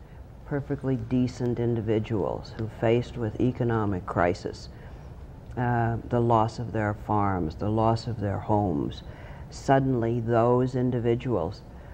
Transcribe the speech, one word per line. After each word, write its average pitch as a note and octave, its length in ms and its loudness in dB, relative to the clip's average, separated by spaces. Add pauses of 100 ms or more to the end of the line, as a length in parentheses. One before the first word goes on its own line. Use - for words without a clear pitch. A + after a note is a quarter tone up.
(460)
perfectly C3+ 500 -2
decent A#2+ 640 0
individuals A2 1000 0
who, A2 100 -4 (100)
faced A#2 380 2
with A2+ 240 -4
economic A2+ 640 0
crisis, - 640 0 (880)
uh, A#2 400 2 (140)
the A#2+ 100 4
loss A2+ 380 4
of A2+ 140 -6
their G#2+ 200 0
farms, G2 600 0
the G2+ 160 -2
loss A2+ 360 2
of A2+ 140 -6
their G2 180 -2
homes, F2+ 640 0 (460)
suddenly B2+ 720 2
those A#2+ 540 4
individuals A#2+ 880 0 (320)